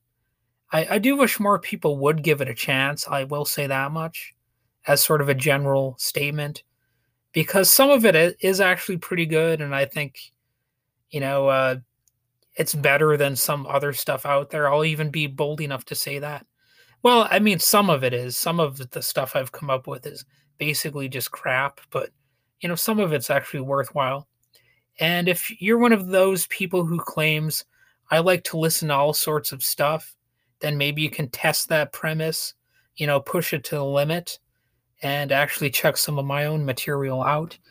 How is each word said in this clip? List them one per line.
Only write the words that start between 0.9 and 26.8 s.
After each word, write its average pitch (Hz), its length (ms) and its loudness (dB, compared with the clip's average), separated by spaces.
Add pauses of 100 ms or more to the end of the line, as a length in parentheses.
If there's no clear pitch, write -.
I - 40 2
do 262 160 4
wish 262 240 2
more 202 200 2
people 151 380 -2
would 147 260 2
give 147 180 2
it 127 80 -2
a 123 40 -10
chance, 139 540 -2
I 139 160 -2
will 147 220 -4
say 143 220 -4
that 135 240 -2
much, 160 420 -8 (540)
as 143 160 4
sort 156 180 2
of 143 80 0
a 139 60 2
general 135 640 0
statement, 147 640 -6 (720)
because 180 360 2
some 269 200 6
of 254 160 6
it 190 100 8
i-, 170 200 4 (100)
is 190 140 4
actually 185 380 2
pretty 170 280 -4
good, 160 360 0
and 143 140 -6
I 139 100 2
think, - 460 -10 (800)
you 151 100 -6
know, 139 280 2
uh, 131 280 4 (800)
it's - 180 -2
better 147 420 4
than 139 200 0
some 143 320 -2
other 143 260 -2
stuff 139 320 -4
out 143 240 0
there. 147 220 0
I'll 151 140 4
even 156 260 -2
be 151 160 -2
bold 147 340 -4
enough 139 240 -6
to 143 100 -10
say 143 240 -6
that. 147 260 -10 (580)
Well, 240 280 6
I 190 80 4
mean, 208 200 4
some 208 300 4
of 139 140 2
it 123 100 0
is. 123 240 -6
Some 170 220 -2
of 135 320 -2
the 156 100 -10
stuff - 340 -6
I've 131 160 -4
come - 180 -10
up 131 180 -2
with 131 180 -12
is 143 200 -14 (320)
basically 147 520 -4
just 127 220 -8
crap, 135 580 -4
but, - 220 -6 (480)
you 175 100 -6
know, 175 60 -2
some 214 240 0
of 180 140 2
it's 139 180 -2
actually 139 300 -2
worthwhile. 135 640 -2 (720)
And 175 280 0
if 180 340 -4
you're 220 180 2
one 240 140 6
of 190 140 0
those 190 400 2
people 185 380 -2